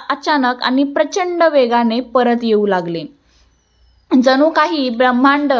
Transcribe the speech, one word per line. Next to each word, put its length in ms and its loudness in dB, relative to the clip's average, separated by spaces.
अचानक 540 -2
आणि 200 0
प्रचंड 600 -2
वेगाने 560 2
परत 440 0
येऊ 220 0
लागले. 380 -4
जणू 260 2
काही 400 0
ब्रह्मांड 720 0